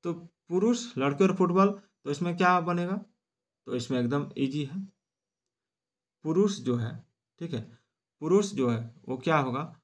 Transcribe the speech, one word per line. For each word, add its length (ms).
तो 80
पुरुष, 380
लड़के 260
और 120
फुटबॉल, 320
तो 60
इसमें 260
क्या 260
बनेगा? 340
तो 100
इसमें 240
एकदम 280
ईजी 260
है, 160
पुरुष 340
जो 180
है, 180
ठीक 140
है, 60
पुरुष 300
जो 180
है 240
वो 100
क्या 200
होगा? 240